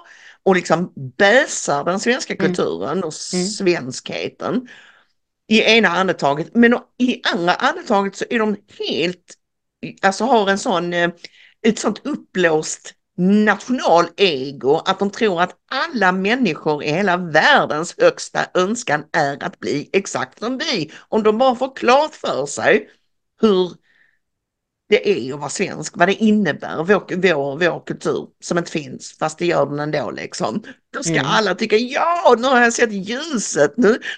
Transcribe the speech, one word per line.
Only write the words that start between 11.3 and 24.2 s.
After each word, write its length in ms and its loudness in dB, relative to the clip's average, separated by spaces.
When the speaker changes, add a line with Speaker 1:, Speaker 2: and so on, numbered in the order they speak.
Speaker 1:
ett 120 4
sånt 280 -4
uppblåst 840 -2
nationalego 1700 2
att 140 -2
de 120 -2
tror 320 0
att 120 -2
alla 420 0
människor 720 -2
i 80 -2
hela 240 0
världens 800 2
högsta 420 2
önskan 580 -2
är 320 0
att 140 -10
bli 340 -4
exakt 460 -4
som 200 -6
vi. 340 -4
Om 140 0
de 160 2
bara 160 4
får 220 -6
klart 380 2
för 320 -4
sig 420 2
hur 300 2